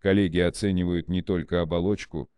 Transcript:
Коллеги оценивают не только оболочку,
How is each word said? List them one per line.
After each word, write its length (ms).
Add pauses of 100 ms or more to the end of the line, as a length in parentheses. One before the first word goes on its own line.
Коллеги 380
оценивают 680
не 140
только 400
оболочку, 760